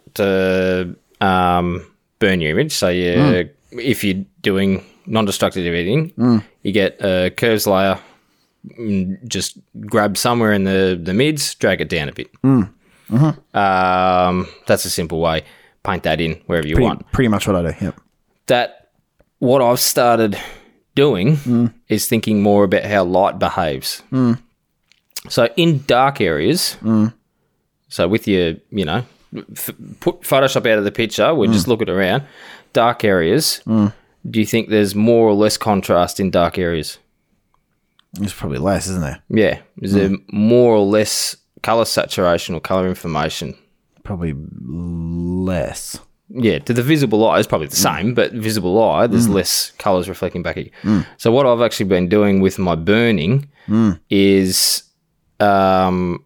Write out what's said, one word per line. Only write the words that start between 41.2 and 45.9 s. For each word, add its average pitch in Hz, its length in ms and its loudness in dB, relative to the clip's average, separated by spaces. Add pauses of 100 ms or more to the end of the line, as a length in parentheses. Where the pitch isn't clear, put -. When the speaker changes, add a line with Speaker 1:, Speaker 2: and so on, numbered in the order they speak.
Speaker 1:
colour 113 240 0
saturation - 720 -2
or 78 60 -8
colour 92 260 -2
information? 80 680 -6 (480)
Speaker 2:
Probably 85 300 -8 (320)
less. 87 1300 -6 (300)